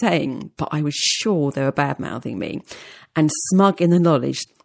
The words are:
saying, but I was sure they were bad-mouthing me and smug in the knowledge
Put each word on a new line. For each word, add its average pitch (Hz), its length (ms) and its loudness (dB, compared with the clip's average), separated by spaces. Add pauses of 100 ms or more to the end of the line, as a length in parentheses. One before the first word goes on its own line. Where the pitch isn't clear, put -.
saying, 151 560 -2
but - 160 -4
I 151 100 -2
was 147 120 -2
sure 160 560 0
they 135 120 -4
were 135 100 0
bad-mouthing 135 640 -6
me - 240 -8 (520)
and 156 160 2 (200)
smug 190 300 4
in 175 100 4
the 175 100 6
knowledge 151 400 2 (240)